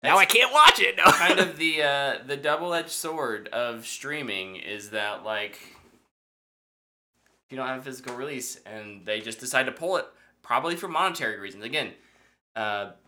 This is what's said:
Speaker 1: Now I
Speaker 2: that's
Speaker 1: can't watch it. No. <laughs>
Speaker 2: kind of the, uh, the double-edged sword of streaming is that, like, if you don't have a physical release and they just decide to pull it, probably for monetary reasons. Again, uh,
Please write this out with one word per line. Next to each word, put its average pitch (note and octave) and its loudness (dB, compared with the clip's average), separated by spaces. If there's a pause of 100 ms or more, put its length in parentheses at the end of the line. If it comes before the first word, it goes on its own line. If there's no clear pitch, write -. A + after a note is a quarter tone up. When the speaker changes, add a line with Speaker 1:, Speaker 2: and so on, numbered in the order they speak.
Speaker 1:
Now D#3 6
I F#3+ 10
Speaker 2:
that's F#3 0
Speaker 1:
can't B3+ 6
watch D4+ 8
it. F#3+ 2
No. E3+ 2
<laughs> F#3 12
Speaker 2:
kind F3+ 4
of E3 0
the, D#3 2
uh, C#3 2
the C#3 -4
double-edged E3 -2
sword C3 -4
of A#2 -4
streaming G#2+ -8
is G#2 -12
that, G#2 -6
like, G#2 -6
if - -20
you C3 -10
don't C3 -4
have C3 -6
a - -18
physical B2+ -12
release C3 -8
and G#2 -16
they G#2+ -4
just A2+ -10
decide C3 0
to B2 -6
pull F3 -4
it, - -6 (360)
probably D#3 0
for F3+ -10
monetary D#3+ -2
reasons. G2 -14
Again, B2+ -4 (640)
uh, G#2 -4 (160)